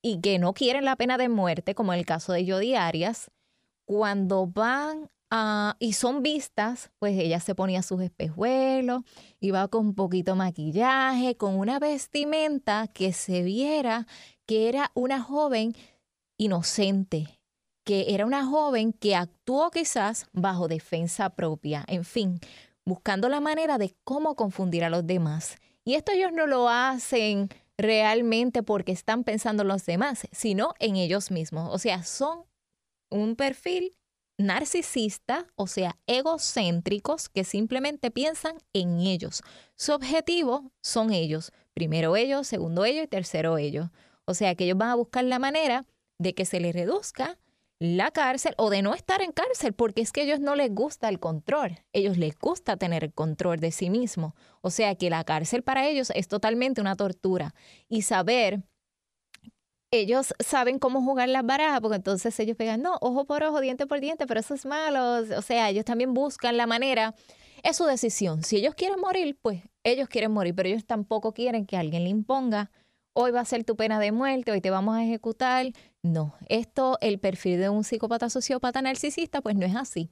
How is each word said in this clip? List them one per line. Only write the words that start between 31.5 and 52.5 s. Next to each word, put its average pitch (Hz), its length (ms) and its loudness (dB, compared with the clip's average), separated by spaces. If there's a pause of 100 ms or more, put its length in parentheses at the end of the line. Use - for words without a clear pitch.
O 190 40 -2
sea, 185 260 -2
son 330 400 -4 (640)
un 214 240 -2
perfil 349 600 -4 (420)
narcisista, 254 1080 -2 (100)
o 196 100 -4
sea, 180 400 -4
egocéntricos, 214 1200 0
que 190 140 -2
simplemente 254 680 -2
piensan 311 460 -4 (160)
en 175 280 0
ellos. 185 420 -2 (340)
Su - 160 -2
objetivo 294 800 0 (120)
son 220 300 0
ellos. 160 400 -2 (220)
Primero 165 420 2
ellos, 269 300 2
segundo 175 380 0
ellos 302 200 0
y 294 40 -10
tercero 165 500 -2
ellos. 147 300 -4 (380)
O 185 80 -2
sea, 185 200 2
que 180 100 -2
ellos 180 140 2
van 226 120 2
a 247 40 2
buscar 240 300 0
la 254 140 0
manera 277 480 0 (320)
de 180 160 -2
que 190 100 -2
se 180 160 -2
les 170 140 -2
reduzca 269 640 -4 (400)
la 180 320 2
cárcel 277 460 0
o 214 140 4
de 196 120 2
no 208 120 2
estar 381 260 0
en 359 120 -2
cárcel, 370 420 -2
porque 226 260 0
es 226 120 -2
que 285 100 0
a - 20 2
ellos 285 160 0
no 285 140 0
les 262 200 2
gusta 240 340 -2
el 190 100 -2
control. 180 600 -2 (160)
Ellos 196 240 2
les 151 200 0
gusta 294 380 -2